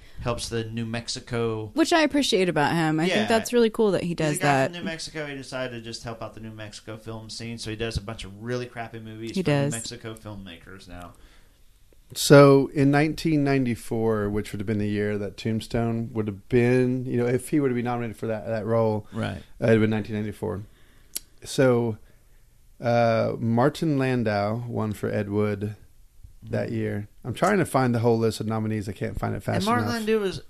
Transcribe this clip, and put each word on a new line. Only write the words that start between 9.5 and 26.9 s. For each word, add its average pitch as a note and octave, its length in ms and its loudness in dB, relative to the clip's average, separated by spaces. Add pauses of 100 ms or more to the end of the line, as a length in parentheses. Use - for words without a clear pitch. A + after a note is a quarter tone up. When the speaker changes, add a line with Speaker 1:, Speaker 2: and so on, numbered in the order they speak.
Speaker 2:
does. C#3 160 0
Speaker 1:
Mexico A2+ 400 -10
filmmakers F#2+ 760 -16
now. F2 240 -14 (1000)
Speaker 3:
So C#3 600 10
in C#3 180 4
nineteen D3+ 520 2
ninety-four, A2+ 840 0
which G#2 220 -4
would G#2 80 -6
have G2+ 80 -6
been G#2+ 120 0
the G#2 80 0
year G#2 300 -2
that G2+ 200 -8
Tombstone A#2 760 -2
would A2 140 -2
have G2 220 -8
been, B2+ 560 4
you B2+ 120 -2
know, A#2+ 80 2
if B2 240 -2
he D#3 100 2
would C#3 120 2
have A#2+ 40 0
been A#2 100 -2
nominated A#2+ 320 -4
for - 100 -8
that, A2 200 -4
that A2 180 -4
role, A2 480 2
Speaker 1:
Right. G#2+ 200 -4
Speaker 3:
uh, - 20 -8
it - 260 -16
would B2 100 4
have A2 100 6
been A2 80 4
nineteen G#2+ 260 -2
ninety-four. G#2 460 -6 (840)
So A#2+ 520 2 (840)
uh, A2+ 580 2
Martin C3+ 600 2
Landau A2+ 680 0
won A2 260 -2
for A2 160 -4
Ed G#2+ 200 -2
Wood G#2 460 -2 (680)
that A2+ 260 -4
Speaker 1:
Mm. A#2 40 -6
Speaker 3:
year. G#2+ 340 -4 (160)